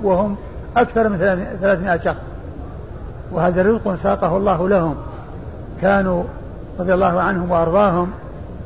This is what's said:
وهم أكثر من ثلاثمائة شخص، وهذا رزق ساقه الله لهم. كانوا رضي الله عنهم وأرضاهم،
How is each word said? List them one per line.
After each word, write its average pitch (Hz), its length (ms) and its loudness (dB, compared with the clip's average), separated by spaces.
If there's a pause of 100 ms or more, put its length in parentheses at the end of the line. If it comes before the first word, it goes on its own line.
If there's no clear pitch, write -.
وهم 202 340 2 (400)
أكثر 233 320 4
من 208 80 0 (440)
ثلاثمائة 185 400 2
شخص، 165 220 -2 (1120)
وهذا 175 300 4
رزق 214 320 2
ساقه 196 420 0
الله 190 320 2
لهم. 165 260 2 (880)
كانوا 190 420 2 (560)
رضي 185 140 2
الله 180 260 4
عنهم 180 300 0
وأرضاهم، 175 600 4 (560)